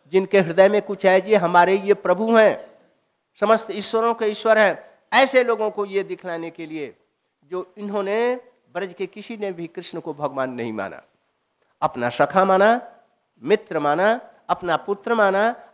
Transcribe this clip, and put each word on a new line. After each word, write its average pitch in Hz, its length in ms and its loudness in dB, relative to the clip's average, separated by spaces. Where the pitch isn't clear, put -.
जिनके 190 320 2
हृदय 180 300 4
में 208 120 2
कुछ 202 240 -8
है, 190 160 4
"जी 208 140 2
हमारे 175 420 4
ये 196 160 0
प्रभु 202 420 0
हैं, 214 360 2
समस्त 220 320 2
ईश्वरों 226 420 -2
के 226 120 -4
ईश्वर 214 320 0
हैं", 196 340 0
ऐसे 262 300 4
लोगों 214 280 -2
को 208 140 -6
ये 196 180 -4
दिखलाने 170 480 -10
के 165 140 -14
लिए 151 320 -12
जो 180 340 -10
इन्होंने, 208 640 -4
ब्रज 180 200 -8
के 190 140 -8
किसी 214 300 -16
ने 202 140 -6
भी 170 160 -10
कृष्ण 170 320 -12
को 156 140 -10
भगवान 135 380 -6
नहीं 120 220 -8
माना, 95 300 -10
अपना 123 280 -2
सखा 180 360 2
माना, 202 560 2
मित्र 170 360 -2
माना, 175 500 0
अपना 170 280 -2
पुत्र 202 380 -4
माना, 202 340 2